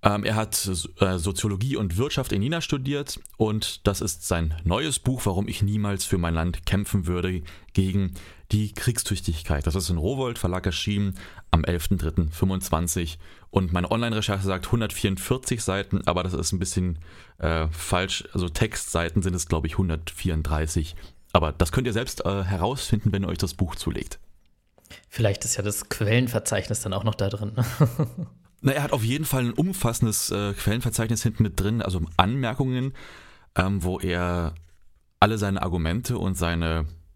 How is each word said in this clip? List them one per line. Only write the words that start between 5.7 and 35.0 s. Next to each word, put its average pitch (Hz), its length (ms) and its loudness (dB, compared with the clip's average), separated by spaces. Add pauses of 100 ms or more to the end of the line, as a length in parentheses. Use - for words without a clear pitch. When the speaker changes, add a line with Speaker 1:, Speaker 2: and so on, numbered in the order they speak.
Speaker 1:
für 98 120 2
mein 85 160 2
Land 85 320 0
kämpfen 98 400 0
würde, 90 380 -2 (300)
gegen 95 400 2 (400)
die 107 180 2
Kriegstüchtigkeit. - 960 -2
Das 78 80 0
ist 92 140 -2
in 87 80 2
Rowohlt 120 420 -2
Verlag 90 260 0
erschienen 101 500 0 (360)
am - 140 6
elften 87 320 2
dritten 82 340 0
fünfundzwanzig. 87 880 0 (320)
Und 90 220 2
meine 90 180 2
Online-Recherche 107 540 0
sagt 95 260 0
hundertvierundvierzig 113 920 0
Seiten, 98 460 0
aber 87 160 2
das 92 100 -2
ist - 200 0
ein 92 60 0
bisschen, 90 400 0 (380)
äh, 80 320 2
falsch. 90 540 0 (100)
Also 90 140 0
Textseiten 85 720 0
sind 90 140 0
es, 87 120 -4
glaub 80 180 0
ich, 80 120 -2
hundertvierunddreißig. 80 1160 0 (380)
Aber 80 180 4
das 90 220 2
könnt 127 140 2
ihr 113 60 0
selbst, 117 320 -4
äh, 98 180 0
herausfinden, 101 680 0
wenn 98 120 0
ihr 85 60 -2
euch 90 80 -2
das 92 160 -2
Buch 85 220 -2
zulegt. - 420 -6 (920)
Speaker 2:
Vielleicht 104 360 0
ist - 120 -2
ja 104 60 -4
das 104 260 -4
Quellenverzeichnis 113 920 0
dann 95 120 -4
auch 98 100 -2
noch 110 120 0
da 101 140 0
drin. 104 280 -4
<laughs> 117 60 2 (960)
Speaker 1:
Na, 139 120 4
er 143 100 0
hat - 80 0
auf 117 140 2
jeden 139 180 0
Fall 131 220 2
ein 120 80 0
umfassendes, 120 800 0
äh, 101 220 0
Quellenverzeichnis 113 680 0
hinten 113 200 4
mit 101 160 0
drin, 107 220 2
also 92 200 0 (160)
Anmerkungen, 127 760 2 (640)
ähm, 95 280 2
wo 90 160 0
er 87 540 0 (680)